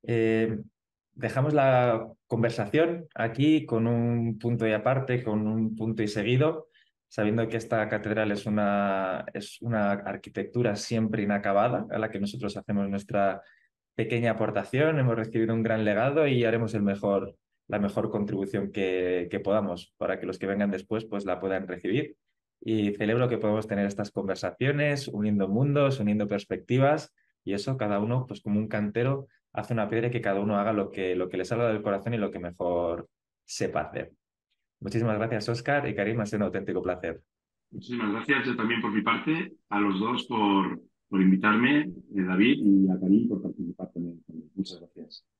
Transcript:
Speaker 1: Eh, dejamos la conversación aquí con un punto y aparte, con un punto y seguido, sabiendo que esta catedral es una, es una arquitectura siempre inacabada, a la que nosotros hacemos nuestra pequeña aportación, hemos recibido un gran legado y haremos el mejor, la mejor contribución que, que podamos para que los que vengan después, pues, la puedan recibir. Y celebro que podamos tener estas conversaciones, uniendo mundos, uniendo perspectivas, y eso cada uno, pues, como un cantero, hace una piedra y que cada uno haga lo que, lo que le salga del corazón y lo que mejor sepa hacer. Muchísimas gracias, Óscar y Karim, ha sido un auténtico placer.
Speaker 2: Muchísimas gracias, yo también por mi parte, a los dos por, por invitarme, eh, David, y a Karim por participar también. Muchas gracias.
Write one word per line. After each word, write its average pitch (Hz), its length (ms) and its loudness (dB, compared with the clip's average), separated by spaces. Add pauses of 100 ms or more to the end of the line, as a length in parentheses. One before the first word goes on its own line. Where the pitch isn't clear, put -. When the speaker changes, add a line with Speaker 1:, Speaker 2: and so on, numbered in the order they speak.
Speaker 1:
Eh, 113 540 2 (560)
dejamos 135 400 0
la 123 520 4 (220)
conversación 123 880 0
aquí 139 500 2
con 113 220 2
un 117 500 0
punto 117 300 0
y 110 60 2
aparte, 127 500 0
con 107 240 0
un 110 280 0
punto 110 280 -2
y 104 60 0
seguido, 127 580 0 (400)
sabiendo 110 400 0
que 113 100 -4
esta 110 300 0
catedral 107 440 0
es 101 140 -4
una, 101 880 0
es - 280 -12
una 107 300 0
arquitectura 101 840 -4
siempre 110 480 -2
inacabada, 101 680 2
a 90 80 -4
la 110 120 -2
que 98 100 -8
nosotros 101 380 -6
hacemos 101 320 -2
nuestra 98 520 -2 (540)
pequeña 117 360 0
aportación, 117 680 0
hemos 123 160 2
recibido 110 380 0
un 113 100 0
gran 110 200 0
legado 131 440 2
y 120 180 2
haremos 113 280 0
el 107 80 0
mejor, 98 540 0 (320)
la 104 120 -2
mejor 104 300 0
contribución 101 600 -2
que, 92 580 0
que 101 100 -4
podamos 98 580 -2
para 95 220 -2
que 92 60 -8
los 90 140 -6
que 98 80 -2
vengan 101 240 2
después, 107 340 -4
pues, 101 200 -6
la 90 140 -2
puedan 95 280 -2
recibir. 92 480 -2 (460)
Y 107 320 0
celebro 113 340 2
que 117 100 0
podamos 107 300 0
tener 101 180 2
estas 101 260 -4
conversaciones, 131 960 -2
uniendo 104 400 0
mundos, 135 520 2
uniendo 104 280 0
perspectivas, 123 840 0 (300)
y 98 100 -4
eso 131 220 -2
cada 104 240 0
uno, 120 280 0
pues, 101 140 -12
como 104 180 0
un 110 80 -2
cantero, 117 600 -2 (240)
hace 107 220 -4
una 107 160 0
piedra 113 180 0
y 123 40 0
que 120 100 -2
cada 98 180 0
uno 104 180 0
haga 104 140 2
lo 101 180 0
que, 92 260 -2
lo 92 120 -2
que 92 100 -6
le 90 80 -2
salga 117 220 0
del 107 140 0
corazón 107 320 -2
y 117 40 -2
lo 101 140 -2
que 90 80 -10
mejor 87 720 -4 (340)
sepa - 380 -4
hacer. - 300 -8 (680)
Muchísimas 110 380 0
gracias, 110 320 -2
Óscar 139 380 0
y 104 80 -4
Karim, 107 260 0
ha 104 40 -2
sido 104 120 -4
un 104 60 2
auténtico 95 380 -4
placer. 90 400 -6 (480)
Speaker 2:
Muchísimas 117 440 -6
gracias, 123 340 0
yo 120 80 -2
también 113 260 0
por 104 100 -2
mi 104 100 2
parte, 160 520 -2 (160)
a 101 100 -2
los 98 200 2
dos 120 260 -2
por, 101 560 2 (260)
por 98 140 2
invitarme, 104 600 6
eh, 101 460 -4
David, 104 360 4
y 98 260 8
a 92 100 2
Karim 101 280 4
por 95 140 -2
participar 90 500 -8
también. 85 320 -8 (320)
Muchas 92 240 -6
gracias. - 460 -20 (140)